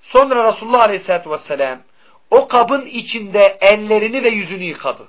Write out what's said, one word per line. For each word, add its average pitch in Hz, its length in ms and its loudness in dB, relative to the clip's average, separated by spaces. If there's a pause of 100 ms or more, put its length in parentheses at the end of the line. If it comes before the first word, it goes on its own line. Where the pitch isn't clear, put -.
Sonra 254 460 2
Resulullah 226 340 0
Aleyhisselatü 185 500 -2
Vesselam 135 480 -6 (520)
o 262 160 4
kabın 247 380 0
içinde 208 760 0
ellerini 214 640 0
ve 247 60 2
yüzünü 190 340 -6
yıkadı. 139 460 -10